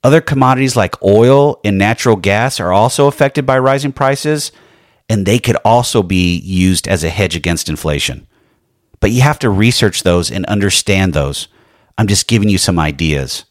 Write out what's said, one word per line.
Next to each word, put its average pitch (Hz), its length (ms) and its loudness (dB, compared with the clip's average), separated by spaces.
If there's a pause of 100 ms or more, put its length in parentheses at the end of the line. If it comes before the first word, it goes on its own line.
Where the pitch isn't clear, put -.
Other 143 200 4
commodities 131 560 0
like 95 260 -2
oil 127 600 4
and 101 140 0
natural 110 380 2
gas 101 460 -2
are 87 100 -2
also 120 360 2
affected 143 380 -2
by 131 140 2
rising 135 320 0
prices, 143 600 -2 (580)
and 101 160 -2
they 107 140 2
could 113 260 -2
also 120 360 2
be 90 360 0
used 92 500 0
as 87 160 -2
a 82 60 -2
hedge 87 260 -2
against 85 320 -4
inflation. 71 580 -6 (760)
But 104 100 0
you 123 100 0
have 147 180 2
to 123 100 0
research 107 540 0
those 87 280 0
and 92 140 -6
understand 98 680 0
those. 71 360 -4 (480)
I'm 113 100 0
just 98 220 0
giving 107 180 2
you 101 100 2
some 87 220 0
ideas. 73 720 -4